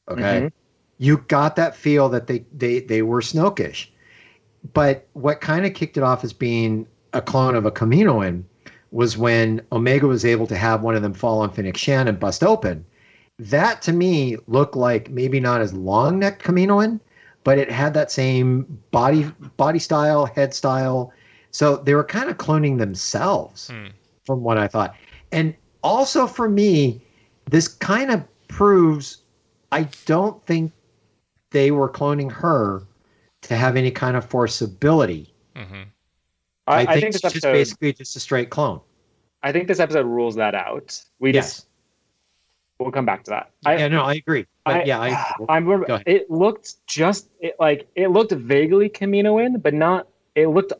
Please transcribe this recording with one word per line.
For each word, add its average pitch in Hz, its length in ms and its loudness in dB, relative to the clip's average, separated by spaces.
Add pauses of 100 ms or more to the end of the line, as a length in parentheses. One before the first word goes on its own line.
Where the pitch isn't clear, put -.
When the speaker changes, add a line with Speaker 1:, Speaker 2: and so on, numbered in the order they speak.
Speaker 1:
okay? - 120 -8
Speaker 2:
Mm-hmm. 101 260 0 (500)
Speaker 1:
You 143 200 4 (120)
got 151 260 2
that 165 180 0
feel 143 360 2
that 120 180 -4
they, 120 160 -4 (100)
they, 123 280 -2
they 110 220 0
were 117 180 0
Snokish. 160 640 -2 (880)
But 143 400 2
what 147 260 -2
kinda 175 300 -2
kicked - 260 -6
it 139 80 -2
off 127 220 0
as 110 80 -8
being 113 540 -2 (260)
a 127 80 -2
clone 131 340 0
of 107 100 0
a 104 60 0
Kaminoan 113 720 2 (480)
was 117 260 0
when 113 440 2 (100)
Omega 131 360 2
was 120 180 2
able 113 220 2
to 107 100 -4
have 110 240 0
one 113 140 0
of 104 80 -2
them 101 100 -2
fall 110 260 -2
on 104 120 -2
Phoenix 95 280 -6
Shan 135 300 0
and 98 100 -2
bust 101 240 -2
open. 104 400 0 (540)
That, 151 440 0
to 170 100 -2
me, 160 460 0 (100)
looked 139 300 0
like 120 320 0
maybe 131 320 -2
not 123 180 0
as 101 140 -2
long-necked 139 680 0
Kaminoan, 202 600 2 (420)
but 135 140 4
it 135 120 0
had 139 240 -2
that 151 160 0
same 127 540 0 (280)
body, 139 320 2 (340)
body 156 220 2
style, 151 460 0
head 135 280 -2
style. 131 580 -2 (400)
So 147 240 2
they 139 200 0
were 147 100 2
kinda 247 280 -4
cloning 151 440 0
themselves, 110 920 -4
Speaker 3:
Hmm. 107 180 -16 (380)
Speaker 1:
from 131 160 -4
what 113 160 0
I 104 100 0
thought. 101 280 -4 (380)
And 160 200 0 (300)
also 262 440 0
for 240 200 -4
me, 175 560 2 (480)
this 160 160 4
kinda 226 580 -2 (220)
proves 170 720 2 (560)
I 151 160 -2 (160)
don't 196 400 0
think 165 260 -2 (800)
they 139 200 4
were 139 180 2
cloning 143 420 -4
her 110 520 0 (580)
to - 140 -6
have 127 200 2
any 131 160 0
kind 127 260 -4
of 120 80 -4
force 120 360 -2
ability. 104 720 0 (220)
Speaker 3:
Mm-hmm. 98 280 -18 (840)
Speaker 2:
I, 143 60 2
Speaker 1:
I 160 60 4
Speaker 2:
I - 60 2
Speaker 1:
think 160 160 2
Speaker 2:
think 214 40 0
this 208 100 -2
Speaker 1:
it's 185 60 -6 (120)
just - 20 -6 (100)
Speaker 2:
episode 135 80 2
Speaker 1:
basically 139 400 0
just - 220 -16
a 135 60 -12
straight 123 280 -4
clone. 117 300 -4 (640)
Speaker 2:
I 139 80 -4
think 175 160 -2
this 190 120 0
episode 156 260 0
rules 117 300 -2
that 107 200 -2
out. - 440 -8 (200)
We 131 140 2
Speaker 1:
Yes. 131 240 0
Speaker 2:
just, - 100 -20 (1120)
we'll 131 120 -6
come 135 140 -4
back 101 200 -4
to 104 60 -10
that. - 200 -8 (140)
I 156 120 4
Speaker 1:
Yeah, 151 100 0
no, 151 160 0
I 139 120 -2
agree. 151 300 -4 (200)
But - 120 0
Speaker 2:
I, 175 60 0
Speaker 1:
yeah, 131 160 0
I 117 100 -2
agree. 123 400 -6
Speaker 2:
I'm, 165 160 2
Speaker 1:
Go 190 180 2
ahead. 104 240 -4
Speaker 2:
it 175 240 2
looked 202 560 -2
just, 180 420 -2 (100)
it, 170 200 -8
like, 151 360 0
it 185 140 2
looked 214 220 2
vaguely 156 580 2
Kaminoan, 208 720 0
but 147 120 0
not, 165 340 0 (280)
it 156 120 4
looked 190 320 0